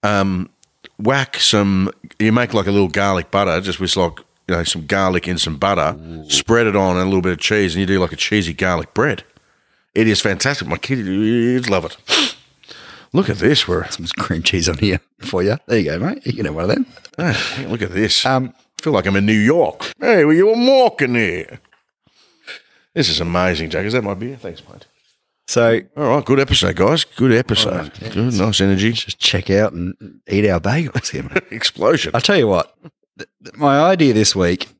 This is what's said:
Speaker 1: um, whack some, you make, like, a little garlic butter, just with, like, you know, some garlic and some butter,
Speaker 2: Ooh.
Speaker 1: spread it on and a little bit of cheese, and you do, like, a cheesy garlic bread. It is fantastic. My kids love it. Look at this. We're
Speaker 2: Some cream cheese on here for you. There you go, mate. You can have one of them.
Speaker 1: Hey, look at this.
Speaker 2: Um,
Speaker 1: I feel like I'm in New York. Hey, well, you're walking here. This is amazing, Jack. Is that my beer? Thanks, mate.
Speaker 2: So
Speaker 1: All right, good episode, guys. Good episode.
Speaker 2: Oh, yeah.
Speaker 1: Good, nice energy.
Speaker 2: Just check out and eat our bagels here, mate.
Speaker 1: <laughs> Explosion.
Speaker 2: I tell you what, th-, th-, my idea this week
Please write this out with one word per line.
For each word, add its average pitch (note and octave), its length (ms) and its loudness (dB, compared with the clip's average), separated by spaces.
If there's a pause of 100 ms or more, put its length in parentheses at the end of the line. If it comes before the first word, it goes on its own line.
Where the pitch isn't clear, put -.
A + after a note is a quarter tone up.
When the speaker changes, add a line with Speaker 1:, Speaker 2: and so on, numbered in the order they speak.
Speaker 1:
um, G2 480 0 (480)
whack C3 420 0
some, G2 500 2 (280)
you A2 120 4
make, A#2 240 2
like, G2 120 2
a G2+ 60 0
little G2+ 160 4
garlic F#2+ 420 -2
butter, F#2+ 320 2
just F#2+ 180 -6
with, F#2 160 -2
like, F2 220 -2 (300)
you F2+ 80 0
know, E2+ 80 -2
some D#2+ 220 -4
garlic F#2 400 0
and F2+ 140 -4
some D#2+ 180 -4
butter, F2 420 0
Speaker 2:
Ooh. D#2+ 300 -16
Speaker 1:
spread A#2 360 2
it G2+ 80 0
on F#2+ 220 2
and F2+ 60 0
a - 20 0
little F#2+ 160 2
bit F2+ 120 -2
of E2 60 -6
cheese, G2+ 360 0
and F#2 60 -2
you F#2+ 60 0
do, F#2+ 140 2
like, F2 120 -2
a D2+ 40 -12
cheesy F#2 380 -2
garlic F2 400 -2
bread. A#2+ 280 -2 (720)
It A2+ 140 4
is G2+ 140 2
fantastic. G#2+ 440 -2
My - 120 -4
kids A#2 920 -2
love F#2+ 160 0
it. D#2+ 120 -12 (1160)
Look F#3+ 160 0
at G#2 100 -2
this. C3+ 300 2
We're F2 220 -2
Speaker 2:
Some - 160 -10 (120)
cream E2+ 240 -4
cheese F2 260 0
on D#2 100 -4
here F#2 220 0 (180)
for - 240 -4
you. G#2 240 0
There A#2 120 0
you D#2+ 120 0
go, E2 80 -4
mate. E3+ 280 -6
You A#2+ 60 -4
can A2 140 -4
have D2+ 80 -6
one A2+ 100 -4
of - 60 0
them. B3 160 0 (320)
Speaker 1:
Hey, C3+ 480 -4
look G#2+ 160 -6
at F#2 100 -6
this. G#2 320 0
Speaker 2:
Um, C3 300 0 (240)
Speaker 1:
I - 40 -14
feel D#3 120 -2
like F#2+ 120 2
I'm G2 100 2
in G2 100 2
New G#2+ 60 4
York. A2 680 2
Hey, G3 240 4
well, D#3 100 6
you're G3+ 220 4
walking A#3+ 580 4
here. F2+ 460 -2 (1300)
This D3+ 140 0
is - 120 -2
amazing, E2+ 500 0
Jack. D#2+ 140 -4
Is G#2+ 80 -4
that B2 100 0
my G2+ 120 -4
beer? A#2+ 220 -10
Thanks, G2 320 -14
mate. - 180 -20 (600)
Speaker 2:
So A#2 340 2 (160)
Speaker 1:
All C#3 200 2
right, C3+ 80 0
good C3+ 160 2
episode, F#2 360 0
guys. B2+ 280 2
Good B2 280 2
episode. G2 640 0
Speaker 2:
Oh, - 120 -20
yeah. - 60 -12
Speaker 1:
Good, A#2 220 0
nice G2+ 260 0
energy. G2 320 2
Speaker 2:
Just - 260 -8
check - 320 -2
out G2+ 220 2
and F2+ 560 -10
eat G#2 200 2
our F2 120 2
bagels B2+ 500 -4
here, C2+ 120 -8
mate. - 240 -4
Speaker 1:
<laughs> - 40 -20
Explosion. A#2 640 -2
Speaker 2:
I A#2 60 2
tell G3+ 160 2
you B2 120 4
what, F2+ 260 0 (440)
th-, - 100 -18 (140)
th-, - 140 -20
my C#3+ 240 2
idea E3 320 4
this G#2+ 240 2
week F2+ 320 0 (120)